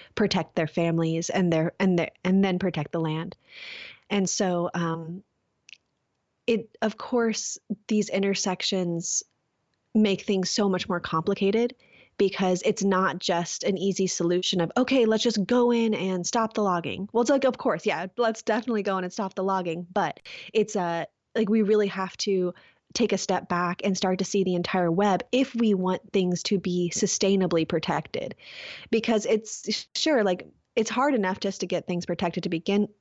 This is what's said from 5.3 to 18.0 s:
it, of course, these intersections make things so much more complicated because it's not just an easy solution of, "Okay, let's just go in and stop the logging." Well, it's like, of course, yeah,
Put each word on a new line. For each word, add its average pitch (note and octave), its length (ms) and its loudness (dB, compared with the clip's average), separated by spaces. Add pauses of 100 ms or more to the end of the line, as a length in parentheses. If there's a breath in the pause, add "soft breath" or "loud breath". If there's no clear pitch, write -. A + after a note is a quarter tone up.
it, - 340 -2
of A3 160 -2
course, - 600 -2 (300)
these G#3+ 200 0
intersections F#3 1120 -2 (720)
make G3+ 280 2
things F#3+ 280 0
so G3+ 180 2
much F#3 200 -2
more F3 120 -2
complicated G3 760 0 (420 soft breath)
because F#3+ 480 2
it's G3+ 180 0
not F#3 360 2
just F3 460 -2
an F#3+ 140 0
easy F#3+ 280 0
solution F3+ 540 0
of, E3 160 0
"Okay, B3+ 280 4
let's A3 180 2
just A3 240 0
go A#3+ 240 4
in A3+ 240 2
and F#3 320 -2
stop A3 280 0
the A3+ 80 0
logging." F3+ 500 -2
Well, A#3 100 4
it's A#3 80 2
like, C4+ 140 4
of C4 140 2
course, F3 280 -2
yeah, F3 200 -2 (100)